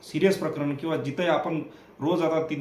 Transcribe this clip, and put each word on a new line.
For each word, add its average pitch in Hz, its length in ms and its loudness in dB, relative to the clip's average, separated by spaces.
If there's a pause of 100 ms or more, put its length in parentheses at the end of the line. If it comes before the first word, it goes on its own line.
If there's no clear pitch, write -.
सिरियस 180 360 2
प्रकरण 143 360 -2
किंवा 156 220 -2
जिथं 139 320 -2
आपण 160 300 2 (420)
रोज 165 220 2
आता 160 280 2
तीन 143 100 -4